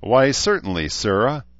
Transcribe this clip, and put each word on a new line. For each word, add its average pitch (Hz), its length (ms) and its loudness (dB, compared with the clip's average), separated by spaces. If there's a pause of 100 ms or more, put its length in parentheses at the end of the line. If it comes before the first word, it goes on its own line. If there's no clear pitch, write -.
Why, 131 300 4
certainly, 98 580 -2
sirrah 110 560 0 (160)